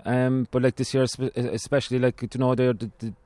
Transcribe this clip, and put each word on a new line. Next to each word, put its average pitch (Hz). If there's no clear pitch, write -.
um, 127
but, 127
like, 127
this -
year 131
spe-, 127
especially, 123
like, 127
you 120
know, 127
they're, 123